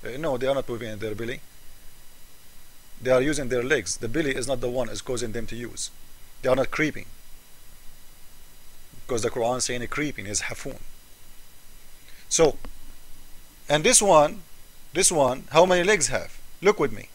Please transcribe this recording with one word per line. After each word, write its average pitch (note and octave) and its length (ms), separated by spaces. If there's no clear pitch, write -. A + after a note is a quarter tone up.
Uh, A#2+ 140
no, D3 180
they B2+ 100
are C3+ 80
not C3 140
moving A#2 220
in G#2+ 80
their G#2+ 160
belly. A#2 260
They B2 100
are B2+ 120
using C#3+ 260
their B2 140
legs. B2+ 340
The A#2 100
belly C3+ 300
is B2 100
not B2+ 140
the B2+ 80
one B2 220
is A2 100
causing A#2+ 320
them A2+ 140
to A#2+ 100
use. A#2 340
They B2+ 80
are C3 60
not B2+ 140
creeping. C#3+ 360
Because A#2 220
the A2+ 80
Quran A#2+ 320
saying B2 180
a A#2 60
creeping C#3 400
is G2+ 160
hafun. - 380
So, D3+ 300
and D3 160
this A#3+ 200
one, E3+ 400
this F#3+ 180
one, C3+ 400
how D#3+ 140
many F3+ 200
legs F#3+ 240
have? - 300
Look G3+ 180
with C3+ 140
me. G2+ 220